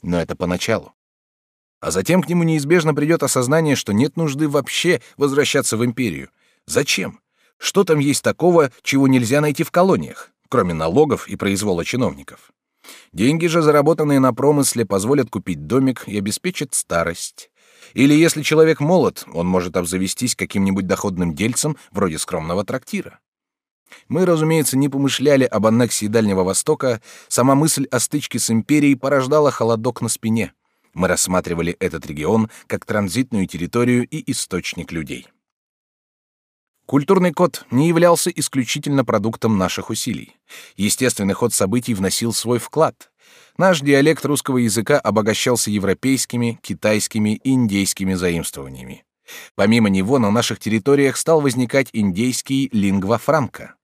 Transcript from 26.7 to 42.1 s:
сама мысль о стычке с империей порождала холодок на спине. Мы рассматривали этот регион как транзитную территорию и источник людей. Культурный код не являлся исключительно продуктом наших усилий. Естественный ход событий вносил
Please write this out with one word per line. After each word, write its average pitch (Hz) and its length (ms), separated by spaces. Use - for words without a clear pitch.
сама 135 300
мысль 147 340
о 127 80
стычке - 400
с - 120
империей 143 460
порождала 139 540
холодок 117 500
на 117 80
спине. 110 440
Мы 90 140
рассматривали 87 720
этот 85 260
регион 82 440
как - 180
транзитную 104 600
территорию 120 600
и - 240
источник - 640
людей. 69 340
Культурный 180 460
код 170 380
не 139 180
являлся 170 400
исключительно 139 760
продуктом 110 520
наших 92 320
усилий. - 480
Естественный 101 560
ход 95 220
событий 117 400
вносил 95 380